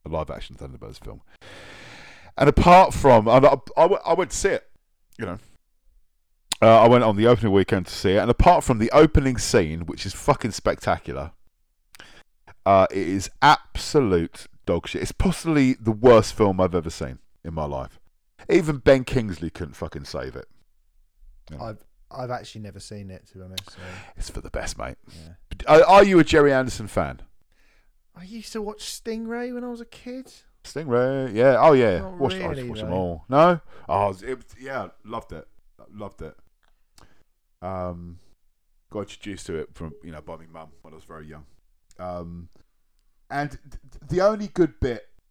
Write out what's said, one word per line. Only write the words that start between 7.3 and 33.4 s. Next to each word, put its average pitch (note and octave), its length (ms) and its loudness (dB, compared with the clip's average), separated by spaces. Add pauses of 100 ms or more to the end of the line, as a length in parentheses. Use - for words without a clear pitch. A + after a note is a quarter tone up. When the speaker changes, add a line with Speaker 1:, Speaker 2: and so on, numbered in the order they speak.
Speaker 1:
weekend F#2+ 340 0
to - 60 -16
see - 200 -2
it, G2 60 2
and G#2+ 120 0
apart E3 340 4
from A#2+ 140 0
the A2+ 120 -2
opening C#3 480 4
scene, E2+ 480 -2
which - 180 -12
is G2 100 -10
fucking - 360 -2
spectacular, D#2+ 840 -6 (1300)
uh, F#2+ 240 4
it F#2+ 160 -6
is F#2+ 240 -6 (120)
absolute - 1040 0 (200)
dog F2 220 -4
shit. - 140 -8
It's - 100 -8
possibly D3 640 0
the A2 180 -4
worst A2+ 420 4
film F#2+ 260 0
I've F2+ 140 0
ever E2 160 -4
seen C2+ 280 -12 (260)
in E2 100 -12
my D#2 100 -6
life. C2+ 360 -12 (500)
Even D#3 280 0
Ben C3 260 2
Kingsley F#2 460 -6
couldn't D2+ 240 -14
fucking D#2 300 -12
save C2 320 -12
it. A#1+ 100 -18 (1040)
You D#2 80 -16
know. - 60 -14
Speaker 2:
I've, A2 200 -16 (260)
I've B2+ 200 -12
actually A2+ 320 -12
never G2 180 -18
seen G2+ 300 -18
it, F#2 180 -20
to - 100 -20
be F#2 60 -20
honest. F#2 260 -16
So. - 80 -20 (380)
Speaker 1:
It's - 140 -12
for - 100 -12
the - 100 -20
best, - 280 -10
mate. B1 180 -12 (160)
Speaker 2:
Yeah. - 560 -18
Speaker 1:
Are, D#3 160 8
are F#3+ 200 8
you F#3+ 140 4
a D#3+ 60 6
Jerry D3 280 4
Anderson B2+ 360 -2
fan? C#2+ 320 -6 (960)
Speaker 2:
I E3+ 80 -20
used G#3+ 300 -20
to A3 80 -8
watch G#3 180 -12
Stingray A#3 760 -10
when A#3+ 80 -10
I B3 60 -12
was A#3+ 120 -14
a A#3 60 -18
kid. B3+ 460 -18 (320)
Speaker 1:
Stingray, C3 680 -2
yeah. B2 260 4
Oh, D#3 120 8
yeah. A2+ 280 4
Speaker 2:
Not - 180 -12
Speaker 1:
Watched, C3+ 180 -2
I - 100 -8
Speaker 2:
really, B2+ 220 -8
Speaker 1:
watched G#2+ 120 -12
them A2 100 -10
Speaker 2:
though. F2+ 60 -4
Speaker 1:
all. F2 320 -6
No? D#3+ 320 4 (280)